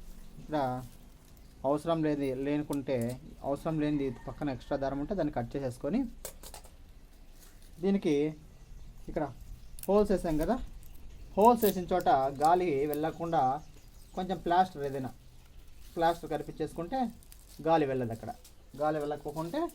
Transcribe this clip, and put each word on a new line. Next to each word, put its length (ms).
ఇక్కడ 160
అవసరం 380
లేదు, 220
లేనుకుంటే 520
అవసరం 360
లేనిది 260
పక్కన 280
ఎక్స్ట్రా 280
దారం 180
ఉంటే 160
దాన్ని 200
కట్ 160
చేసేసుకొని 460
దీనికి 300
ఇక్కడ 140
హోల్స్ 260
వేసాం 300
కదా, 140
హోల్స్ 280
వేసిన 260
చోట 180
గాలి 260
వెళ్ళకుండా 500
కొంచెం 300
ప్లాస్టర్ 420
ఏదైనా 240
ప్లాస్టర్ 380
కనిపించేసుకుంటే 640
గాలి 240
వెళ్ళదు. 240
అక్కడ 160
గాలి 220
వెళ్ళకపోకుంటే 580